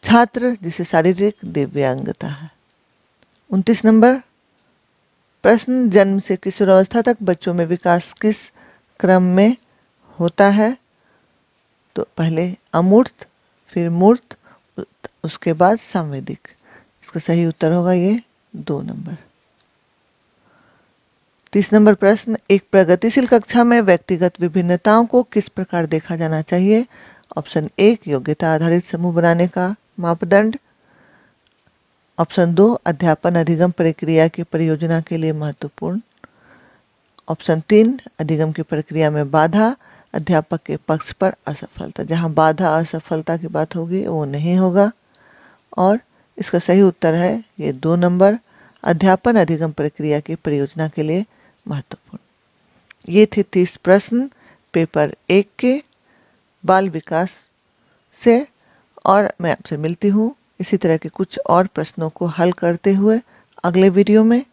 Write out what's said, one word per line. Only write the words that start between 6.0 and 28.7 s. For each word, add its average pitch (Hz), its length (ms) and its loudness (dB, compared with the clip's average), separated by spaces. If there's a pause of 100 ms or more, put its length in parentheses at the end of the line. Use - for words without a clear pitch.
से 196 160 -4
किशोरावस्था 190 640 2
तक 233 220 0
बच्चों 180 300 -4
में 175 120 -2
विकास 175 560 -2
किस 214 260 -2 (520)
क्रम 185 260 2
में 196 300 2 (640)
होता 175 300 2
है? 214 260 2 (1200)
तो - 120 -6 (100)
पहले 165 360 -2 (200)
अमूर्त, 196 540 2 (460)
फिर 170 180 -4
मूर्त, 196 460 2 (840)
उसके 165 300 -6
बाद 180 260 2
संवेदिक। - 680 -10 (560)
इसका - 160 -12
सही 170 260 0
उत्तर 160 260 -2
होगा 175 220 0
ये 190 260 0 (340)
दो 151 280 -8
नंबर। - 360 -12 (2250)
तीस 202 200 0
नंबर 214 220 6
प्रश्न, 214 420 0 (120)
एक 196 220 2
प्रगतिशील 196 560 2
कक्षा 240 360 2
में 240 180 4
व्यक्तिगत 180 600 0
विभिन्नताओं 180 640 2
को 247 200 2
किस - 240 -4
प्रकार 175 380 -6
देखा 160 280 -6
जाना 160 280 -4
चाहिए? 208 420 0 (520)
ऑप्शन 156 320 -6 (100)
एक, 208 280 2
योग्यता 151 460 -2
आधारित 165 320 0